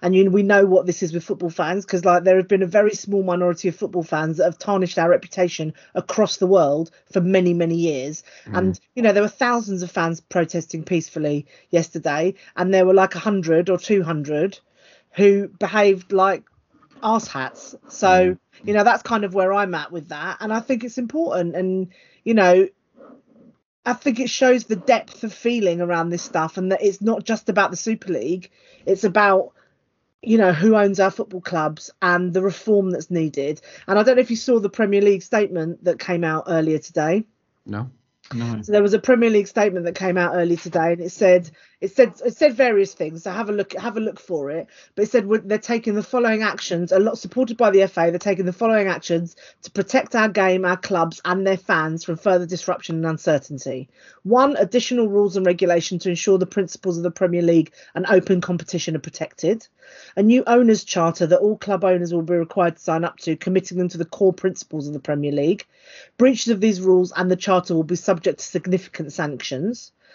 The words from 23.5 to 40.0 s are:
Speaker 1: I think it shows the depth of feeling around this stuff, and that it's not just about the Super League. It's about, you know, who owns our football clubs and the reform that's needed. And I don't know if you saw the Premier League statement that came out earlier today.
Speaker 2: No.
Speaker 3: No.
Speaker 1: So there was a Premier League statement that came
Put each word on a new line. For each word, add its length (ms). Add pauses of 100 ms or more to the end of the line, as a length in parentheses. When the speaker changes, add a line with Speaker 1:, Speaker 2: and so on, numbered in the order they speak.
Speaker 1:
I 80
think 280
it 100
shows 340
the 120
depth 460
of 100
feeling 480
around 300
this 120
stuff, 340
and 160
that 100
it's 200
not 220
just 240
about 220
the 60
Super 360
League. 380 (360)
It's 180
about, 480 (720)
you 160
know, 140
who 240
owns 240
our 100
football 300
clubs 500 (100)
and 320
the 100
reform 480
that's 200
needed. 500 (280)
And 100
I 60
don't 120
know 60
if 80
you 60
saw 240
the 100
Premier 320
League 200
statement 600
that 140
came 260
out 220
earlier 320
today. 480 (400)
Speaker 2:
No. 240 (440)
Speaker 3:
No. 280
Speaker 1:
So 100
there 100
was 120
a 40
Premier 300
League 200
statement 360
that 100
came 220